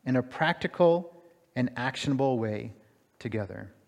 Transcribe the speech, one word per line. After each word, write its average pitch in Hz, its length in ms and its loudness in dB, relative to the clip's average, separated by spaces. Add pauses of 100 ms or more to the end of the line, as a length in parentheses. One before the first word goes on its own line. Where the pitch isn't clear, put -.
in 131 100 2
a 127 80 4
practical 170 880 2 (440)
and 123 180 2
actionable 131 640 0
way 110 340 -4 (460)
together. 104 500 -6 (180)